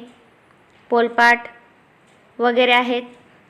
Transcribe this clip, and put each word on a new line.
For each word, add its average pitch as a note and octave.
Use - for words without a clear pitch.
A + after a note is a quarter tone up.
पोलपाट A#3
वगैरे A#3+
आहेत. B3